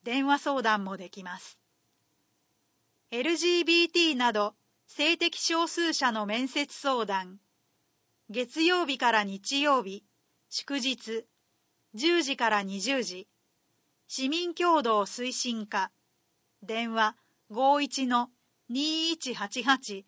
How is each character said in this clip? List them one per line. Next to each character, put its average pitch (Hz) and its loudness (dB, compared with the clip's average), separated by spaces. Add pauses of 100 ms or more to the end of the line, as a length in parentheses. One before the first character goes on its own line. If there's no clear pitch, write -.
電 262 0
話 277 4
相 277 0
談 214 2
も 190 -8
で 185 -14
き 190 -16
ま 180 -12
す。 - -20 (1500)
エ 240 -4
ル 330 0
ジ 330 0
ー 349 4
ビ 339 4
ー 330 -10
テ 339 2
ィ 330 4
ー 285 -2
な 240 2
ど 208 0 (320)
性 311 0
的 330 -2
少 330 0
数 330 -2
者 262 2
の 220 -4
面 240 -2
接 285 -4
相 254 0
談。 190 -6 (880)
月 247 -2
曜 349 4
日 269 -4
か 254 4
ら 214 4
日 196 -4
曜 277 4
日、 190 -10 (460)
祝 - -6
日、 226 -6 (680)
十 330 2
時 269 -4
か 233 0
ら 208 2
二 196 -6
十 254 0
時。 185 -10 (840)
市 262 -4
民 339 -2
協 339 4
働 214 2
推 247 -6
進 233 -4
課。 196 -4 (680)
電 226 -4
話、 214 2 (340)
五 269 4
一 277 -2
の 240 2 (380)
二 311 -2
一 285 -6
八 202 -6
八。 214 0